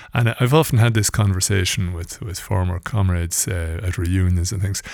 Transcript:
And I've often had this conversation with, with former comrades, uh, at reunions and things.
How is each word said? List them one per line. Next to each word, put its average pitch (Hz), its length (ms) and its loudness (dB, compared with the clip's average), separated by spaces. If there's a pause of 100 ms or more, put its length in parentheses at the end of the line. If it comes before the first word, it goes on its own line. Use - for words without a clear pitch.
(120)
And 117 260 0
I've 127 160 2
often 151 240 4
had 113 160 4
this 107 160 2
conversation 92 840 0
with, - 300 -10
with 92 160 -8
former 90 400 -2
comrades, 90 720 0
uh, 82 340 -4
at 87 160 -2
reunions 90 540 2
and 90 100 -2
things. 95 200 -4 (120)